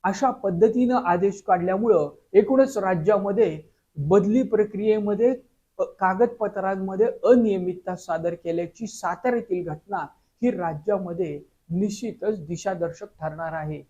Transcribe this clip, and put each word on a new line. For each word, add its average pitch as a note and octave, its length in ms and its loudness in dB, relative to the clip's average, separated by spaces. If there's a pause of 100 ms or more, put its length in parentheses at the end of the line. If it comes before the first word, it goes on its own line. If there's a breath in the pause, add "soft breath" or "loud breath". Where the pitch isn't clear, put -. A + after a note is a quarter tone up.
अशा G3 280 0
पद्धतीनं A3+ 640 2
आदेश F#3 520 0
काढल्यामुळं F#3 600 2 (240)
एकूणच A#3 440 4
राज्यामध्ये F#3+ 960 0 (220)
बदली G3 460 4
प्रक्रियेमध्ये, G#3+ 920 0 (440)
अ, F#3 40 0
कागदपत्रांमध्ये F#3+ 1200 0
अनियमितता G3 880 2
सादर E3+ 380 -6
केल्याची E3+ 540 -6
साताऱ्यातील F#3 800 -4
घटना E3 300 -8 (440)
ही A#3+ 100 2
राज्यामध्ये E3+ 920 -4 (280)
निश्चितच G3+ 800 -4
दिशादर्शक E3+ 580 -6
ठरणार D#3 480 -10
आहे. D3+ 360 -8